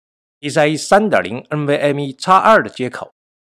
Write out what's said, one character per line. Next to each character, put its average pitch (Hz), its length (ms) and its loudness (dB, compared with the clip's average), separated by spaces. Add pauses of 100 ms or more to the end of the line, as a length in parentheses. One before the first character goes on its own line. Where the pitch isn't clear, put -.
(420)
，P 143 80 -8
C 151 120 0
I 147 60 2
E 156 100 -2
三 202 320 2
点 104 140 0
零 104 160 -8 (100)
N 151 160 -4
V 143 120 0
M 143 200 -2
EX 143 360 -2
二 190 280 4
的 110 80 -6
接 123 200 -8
口， - 240 -16 (360)